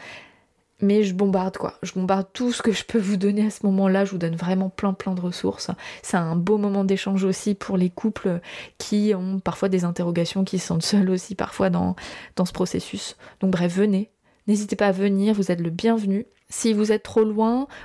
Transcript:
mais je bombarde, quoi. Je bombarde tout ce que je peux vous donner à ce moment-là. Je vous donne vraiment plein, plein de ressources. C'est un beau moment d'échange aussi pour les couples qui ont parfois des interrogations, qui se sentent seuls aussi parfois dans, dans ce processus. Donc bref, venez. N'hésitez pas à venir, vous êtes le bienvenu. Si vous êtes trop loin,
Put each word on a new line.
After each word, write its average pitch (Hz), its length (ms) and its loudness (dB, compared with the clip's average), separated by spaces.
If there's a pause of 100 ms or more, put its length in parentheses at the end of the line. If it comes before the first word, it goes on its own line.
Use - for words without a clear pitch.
(800)
mais 208 240 4
je 190 100 0
bombarde, 190 440 0
quoi. - 160 -6 (100)
Je 185 100 -8
bombarde 190 380 0
tout 247 220 -2
ce - 80 -8
que 226 100 2
je - 140 -4
peux 233 140 0
vous 196 180 0
donner 208 280 2
à 214 40 0
ce - 160 -4
moment-là. 196 400 4
Je 196 60 -4
vous 190 60 -4
donne 165 200 -2
vraiment 185 320 0
plein, 196 240 -2
plein 190 220 -4
de 180 60 -4
ressources. 180 480 -4 (320)
C'est - 160 -2
un 165 200 0
beau 196 200 2
moment 202 280 2
d'échange 196 400 2
aussi 196 300 0
pour 196 200 -4
les 180 140 4
couples 185 500 -2 (380)
qui 208 380 2
ont 190 240 -2
parfois 185 280 -2
des 185 160 2
interrogations, 175 600 0
qui 185 140 -2
se - 80 -6
sentent 170 160 0
seuls 196 260 4
aussi 185 260 -2
parfois - 340 0
dans, 180 280 0 (400)
dans 185 80 2
ce - 80 -6
processus. - 640 -6 (240)
Donc 190 100 2
bref, 175 220 2
venez. 202 380 2 (360)
N'hésitez 208 280 0
pas 202 120 2
à 196 40 6
venir, 196 440 2
vous 190 160 2
êtes 170 100 0
le 170 80 -2
bienvenu. 208 560 0 (240)
Si 220 240 0
vous 214 180 2
êtes 214 120 0
trop 220 200 2
loin, 220 440 0 (180)